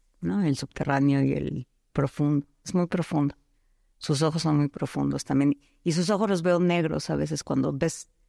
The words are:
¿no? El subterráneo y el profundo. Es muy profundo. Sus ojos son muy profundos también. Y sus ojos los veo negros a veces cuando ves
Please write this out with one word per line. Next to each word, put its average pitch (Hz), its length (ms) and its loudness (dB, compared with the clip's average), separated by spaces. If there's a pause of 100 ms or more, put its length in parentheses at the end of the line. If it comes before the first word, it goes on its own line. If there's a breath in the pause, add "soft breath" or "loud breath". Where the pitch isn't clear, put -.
(200)
¿no? 185 240 -2
El 143 140 2
subterráneo 139 680 0
y 135 80 2
el 143 360 -4 (260)
profundo. 147 520 0 (200)
Es - 100 -6
muy 175 100 2
profundo. 156 480 -2 (640)
Sus 143 240 -2
ojos 160 200 2
son 151 160 2
muy 143 120 2
profundos 139 560 -4
también. 139 320 2 (260 soft breath)
Y 170 100 0
sus 170 160 0
ojos 208 200 2
los 185 120 0
veo 175 180 4
negros 170 500 0
a 156 60 -2
veces 151 280 -4
cuando 143 300 -2
ves 156 360 -4 (200)